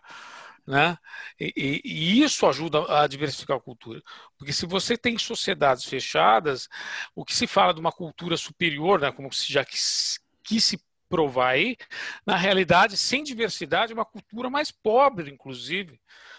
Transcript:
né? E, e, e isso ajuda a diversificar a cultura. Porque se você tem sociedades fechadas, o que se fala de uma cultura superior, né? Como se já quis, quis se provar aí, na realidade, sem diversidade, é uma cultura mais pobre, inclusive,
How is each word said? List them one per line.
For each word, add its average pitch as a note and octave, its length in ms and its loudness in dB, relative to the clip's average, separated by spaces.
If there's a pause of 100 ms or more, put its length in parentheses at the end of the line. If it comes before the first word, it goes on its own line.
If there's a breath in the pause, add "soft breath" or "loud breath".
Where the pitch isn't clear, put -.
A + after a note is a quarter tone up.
(680 loud breath)
né? D3+ 280 2 (440 loud breath)
E, - 180 -4
e, C#3 260 -2
e F3+ 400 2
isso - 220 2
ajuda D3+ 560 2
a D3+ 60 4
diversificar C#3 500 -4
a A#2+ 40 -10
cultura. A#2 380 -16 (380 loud breath)
Porque C#3 160 -8
se F3+ 140 -4
você F#3+ 280 0
tem A#3 220 -2
sociedades C#3+ 680 0
fechadas, D#3 840 2 (460 loud breath)
o - 100 -10
que - 100 -4
se - 120 0
fala F#3 260 4
de D#3+ 60 -10
uma D#3+ 120 -2
cultura E3 460 -6
superior, E3 640 0
né? C#3 120 0
Como C#3 220 -12
se - 180 -4
já C3+ 140 2
quis, - 540 -4 (240)
quis A3 200 0
se - 160 0 (300)
provar C3 400 2
aí, E3+ 260 2 (500 loud breath)
na F#3+ 120 2
realidade, F#3+ 580 4
sem C4 260 0
diversidade, A3 720 -2
é A3+ 40 -12
uma A3 100 -4
cultura A#3 440 -10
mais C#4+ 220 -2
pobre, A3 580 2
inclusive, C#3 720 -10 (400 loud breath)